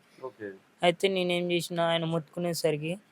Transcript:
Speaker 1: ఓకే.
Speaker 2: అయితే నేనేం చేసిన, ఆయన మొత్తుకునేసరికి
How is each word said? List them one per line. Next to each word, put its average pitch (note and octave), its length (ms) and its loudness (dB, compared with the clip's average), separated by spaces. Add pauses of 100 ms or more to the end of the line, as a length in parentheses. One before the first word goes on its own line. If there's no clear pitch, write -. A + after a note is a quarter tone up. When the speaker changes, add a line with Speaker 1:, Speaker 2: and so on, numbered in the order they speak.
(240)
Speaker 1:
ఓకే. A2 260 -10 (320)
Speaker 2:
అయితే F3 260 4
నేనేం F3 440 0
చేసిన, E3+ 280 -2
ఆయన E3 240 2
మొత్తుకునేసరికి E3 920 -2 (140)